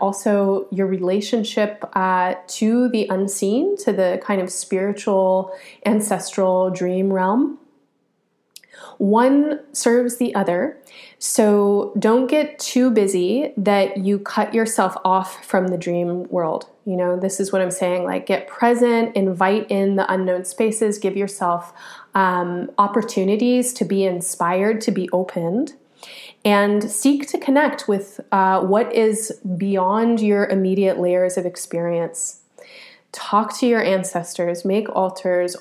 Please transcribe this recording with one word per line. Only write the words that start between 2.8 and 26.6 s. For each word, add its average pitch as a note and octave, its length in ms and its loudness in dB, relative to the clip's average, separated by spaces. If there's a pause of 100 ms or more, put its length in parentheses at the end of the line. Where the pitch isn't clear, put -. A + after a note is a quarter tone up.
the G#3+ 220 0
unseen, G#3 640 0
to G#3+ 160 0
the F#3 300 0
kind G3 180 -2
of F#3 80 -4
spiritual, F#3+ 1080 -2 (300)
ancestral F#3 840 0
dream F#3 420 -2
realm. G#3+ 460 0 (1400)
One C4+ 600 4 (140)
serves A#3+ 440 2
the A#3+ 180 -2
other. G3 420 0 (420)
So G3+ 800 2
don't A#3+ 280 4
get D4+ 320 0
too B3+ 320 2
busy G3+ 640 0
that G3 400 2
you G3 220 0
cut G#3+ 340 -4
yourself A3 500 0
off F#3 420 0
from F#3 220 0
the F3+ 100 -2
dream F3 480 -2
world. E3 440 -4 (160)
You F#3+ 100 -2
know, F3+ 240 0
this F#3+ 220 -2
is F#3+ 100 -2
what F#3+ 100 2
I'm F3+ 100 0
saying, F3+ 340 -2
like, F#3 200 -4
get F#3 220 -2
present, A#3 680 2
invite G3 540 0
in G3 280 0
the - 140 0
unknown F#3 340 -2
spaces, G#3+ 520 0
give G3 200 -2
yourself, F3+ 560 -4 (400)
um, F3+ 640 0
opportunities G#3+ 960 2
to G3+ 120 -2
be G3 200 0
inspired, F#3 760 0
to E3+ 100 -2
be F3+ 200 -2
opened, F#3 600 -2 (720)
and G#3 440 2